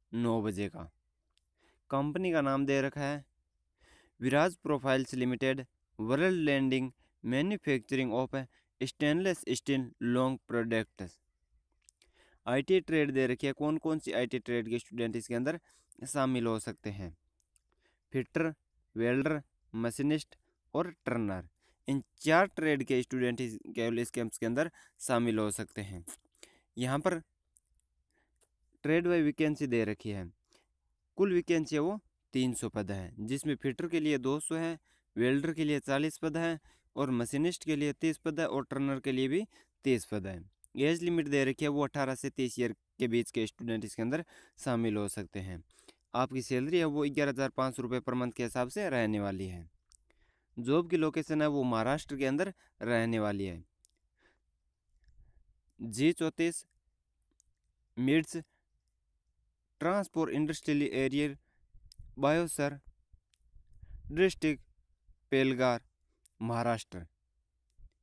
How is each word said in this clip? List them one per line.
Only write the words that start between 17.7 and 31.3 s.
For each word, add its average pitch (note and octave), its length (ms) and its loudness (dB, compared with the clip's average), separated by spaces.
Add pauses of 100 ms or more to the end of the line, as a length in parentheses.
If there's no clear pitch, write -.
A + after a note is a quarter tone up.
फिटर, D#3+ 400 -2 (440)
वेल्डर, C3+ 440 2 (320)
मशीनिस्ट C3+ 640 -2 (380)
और F3 180 -2 (140)
टर्नर, G2+ 420 -2 (400)
इन C3+ 140 0 (160)
चार E3 300 6
ट्रेड D3+ 360 0
के B2+ 180 2
स्टूडेंट B2 380 -2
इस, A2+ 260 -6
केवल A#2 320 -2
इस A#2+ 120 -4
कैंप्स A#2 280 -4
के A2+ 80 -2
अंदर C#3+ 240 0 (300)
शामिल A#2 380 2
हो G#2+ 140 2
सकते G#2+ 300 -8
हैं। F#2+ 220 -10 (720)
यहाँ B2+ 240 0
पर E3 200 0 (1600)
ट्रेड E3 220 2
वाइज F3 180 4
वैकेंसी D3+ 420 0
दे A#2 180 2
रखी G#2 260 -4
है, G2 140 -6 (960)
कुल G3 140 4